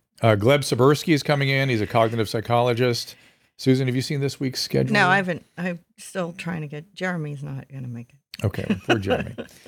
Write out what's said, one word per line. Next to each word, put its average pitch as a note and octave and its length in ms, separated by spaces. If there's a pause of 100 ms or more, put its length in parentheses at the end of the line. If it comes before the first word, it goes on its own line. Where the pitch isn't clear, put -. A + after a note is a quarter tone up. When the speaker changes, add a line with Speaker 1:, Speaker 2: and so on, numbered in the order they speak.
(220)
Speaker 1:
Uh, A2 160
Gleb C3 220
Siberski C#3 540
is C#3+ 80
coming C#3 280
in. C3+ 180
He's A#2 140
a F#2+ 60
cognitive A2+ 420
psychologist. A#2+ 840 (420)
Susan, C3 300
have B2 80
you C3 60
seen C#3 200
this C3+ 180
week's B2+ 220
schedule? C3 320
Speaker 2:
No, G3 160
I F#3+ 80
haven't. F3+ 280 (120)
I'm F3 220 (180)
still F3 340
trying E3+ 300
to D3+ 60
get, D3 280
Jeremy's D#3 480
not C#3 260
gonna C3+ 200
make A#2 220
it. - 40 (300)
Speaker 1:
Okay, - 240
well, C3 180
poor - 100
Jeremy. - 420
Speaker 2:
<laughs> - 60 (220)